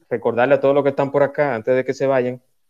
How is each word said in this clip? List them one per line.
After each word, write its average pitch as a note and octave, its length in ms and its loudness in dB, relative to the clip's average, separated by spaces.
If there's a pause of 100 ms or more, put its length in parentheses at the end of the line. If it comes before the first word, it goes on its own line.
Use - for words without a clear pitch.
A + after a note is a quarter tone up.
recordarle A#2+ 460 0
a C#3 60 2
todos C#3 160 2
los C#3 80 2
que C#3 60 0
están C#3 200 -2
por C#3+ 140 2
acá, C#3 320 -2
antes B2+ 180 -2
de B2+ 100 0
que C3+ 100 -4
se C#3 120 -4
vayan, B2+ 340 -2 (300)